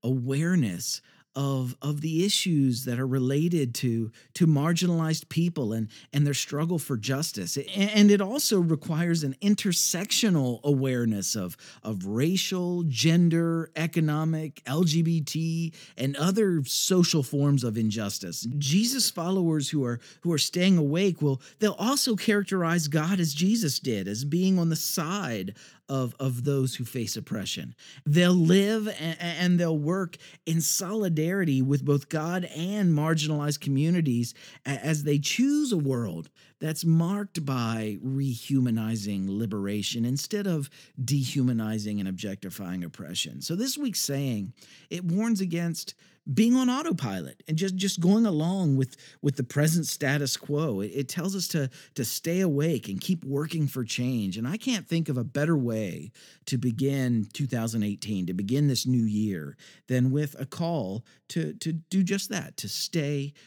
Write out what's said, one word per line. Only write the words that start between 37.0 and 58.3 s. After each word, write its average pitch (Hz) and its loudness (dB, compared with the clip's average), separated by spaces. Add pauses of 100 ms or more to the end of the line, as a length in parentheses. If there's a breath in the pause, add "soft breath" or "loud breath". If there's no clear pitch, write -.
by 113 -2
rehumanizing 113 0
liberation 104 -4
instead 143 -2
of 156 -2 (340 loud breath)
dehumanizing 113 0
and 95 -4
objectifying 92 -8
oppression. 85 -8
So 165 -6
this 262 -4
week's 262 -4
saying, 131 -2 (380 loud breath)
it 180 -6
warns 202 0
against 170 -4 (380 soft breath)
being 226 6
on 254 4
autopilot 139 -2
and 156 0
just, 190 -2
just 190 -2
going 208 6
along 170 2
with, 131 -2 (260 loud breath)
with 147 0
the 131 -2
present 156 0
status 143 -2
quo. 147 -2
It, 98 -6
it 135 -4
tells 185 -6
us 185 -4
to, 139 -2 (240 loud breath)
to 135 -4
stay 170 -2
awake 156 0
and 95 -6
keep 175 -2
working 147 -2
for 127 -4
change. 113 -2
And 113 -4
I 170 -4
can't 226 -4
think 165 -2
of 135 -2
a 120 -2
better 151 0
way 110 -4 (340 loud breath)
to 131 -2
begin 123 0
two 143 -4
thousand 113 -2
eighteen, 101 -4
to 90 -4